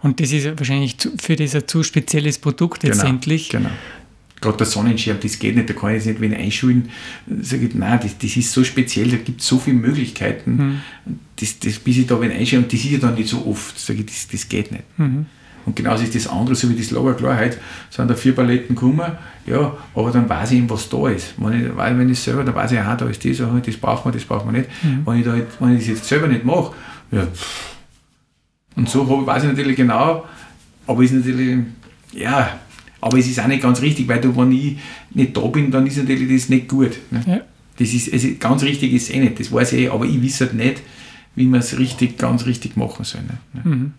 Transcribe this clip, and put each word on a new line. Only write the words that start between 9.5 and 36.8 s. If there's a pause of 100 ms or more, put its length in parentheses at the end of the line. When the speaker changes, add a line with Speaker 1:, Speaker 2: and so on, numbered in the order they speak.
Speaker 2:
viele
Möglichkeiten, (500)
Speaker 1:
Mhm. (220)
Speaker 2:
das,
das,
bis
ich
da
wen
einschulen,
und
das
ist
ja
dann
nicht
so
oft“,
sag
ich,
„das,
das
geht
nicht.“ (140)
Speaker 1:
Mhm. (380)
Speaker 2:
Und
genauso
ist
das
andere,
so
wie
das
Lager,
klar,
heute (320)
sind
da
vier
Paletten
gekommen, (320)
ja, (180)
aber
dann
weiß
ich
eben,
was
da
ist.
Wenn
ich,
weil
wenn
ich
selber,
dann
weiß
ich,
„Aha,
da
ist
das,
aha,
das
braucht
man,
das
braucht
man
nicht.“ (160)
Speaker 1:
Mhm.
Speaker 2:
Wenn
ich
da
jetzt,
wenn
ich
das
jetzt
selber
nicht
mache, (380)
ja,
pff. (1000)
Und
so
hab,
weiß
ich
natürlich
genau, (600)
aber
ist
natürlich, (520)
ja, (400)
aber
es
ist
auch
nicht
ganz
richtig,
weil
du,
wenn
ich (340)
nicht
da
bin,
dann
ist
natürlich
das
nicht
gut, (120)